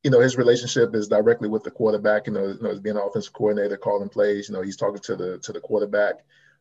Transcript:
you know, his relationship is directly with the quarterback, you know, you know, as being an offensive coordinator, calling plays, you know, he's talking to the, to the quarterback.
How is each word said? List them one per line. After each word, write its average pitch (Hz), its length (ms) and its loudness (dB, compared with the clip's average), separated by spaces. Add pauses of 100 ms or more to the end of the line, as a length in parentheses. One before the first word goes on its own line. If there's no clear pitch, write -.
you 143 80 0
know, 123 100 8
his 127 180 4
relationship 120 560 2
is 104 140 -2
directly 107 400 2
with 107 160 -4
the 107 60 -8
quarterback, 107 560 0
you 113 60 -6
know, 98 140 -2
you 98 160 -8
know, 107 80 -2
as 101 100 -8
being 104 160 -4
an 101 60 -2
offensive 101 320 -6
coordinator, 104 420 0
calling 101 320 -2
plays, 101 400 0
you 104 60 -8
know, 92 80 -6
he's 98 140 -8
talking 104 240 -2
to 95 160 -6
the, 90 220 -6
to - 140 -14
the 107 80 -10
quarterback. 104 540 0 (460)